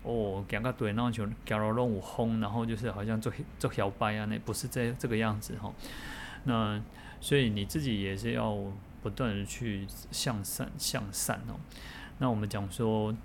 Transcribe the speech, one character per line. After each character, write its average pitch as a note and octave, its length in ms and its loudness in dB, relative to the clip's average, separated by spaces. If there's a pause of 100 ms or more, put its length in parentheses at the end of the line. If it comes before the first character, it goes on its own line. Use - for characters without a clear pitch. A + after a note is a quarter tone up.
哦， G#2 460 2
行 G#2+ 140 0
到 B2+ 80 2
对， A2 220 2
然 A2 100 2
后 A#2+ 80 4
就 G#2+ 140 0
行 A2 100 -2 (100)
到 G#2+ 260 4
拢 A#2+ 240 4
有 F#2+ 40 0
风， A2+ 400 2
然 G#2+ 100 2
后 A2+ 160 2
就 A2+ 80 0
是 A2+ 160 0
好 G2+ 140 -2
像 A2 160 2
做， A2+ 100 0 (300)
做 C3+ 160 2
摇 G2+ 140 4
摆 G#2+ 260 2
啊， G#2+ 80 0
那 G#2+ 160 0
不 A2 140 -2
是 B2+ 160 -2
这， A#2 240 2
这 B2 120 -4
个 A#2 120 2
样 A2 240 4
子 A2+ 160 -6
吼。 G2+ 180 -6 (680)
那 A2 360 4 (380)
所 - 180 4
以 B2+ 120 6
你 G#2 160 0
自 - 160 -2
己 A2+ 200 2
也 G2 140 0
是 A2+ 160 0
要 A2+ 260 2 (460)
不 A#2 60 0
断 G#2+ 260 2
地 G2+ 100 0
去 G2+ 400 -2 (260)
向 A2 340 0
善， - 320 -4
向 - 340 -2
善 - 240 0 (140)
哦。 G#2 100 -6 (600)
那 C3 100 4
我 A#2 60 4
们 G#2 120 0
讲 G2+ 240 -2
说 A2 420 2 (120)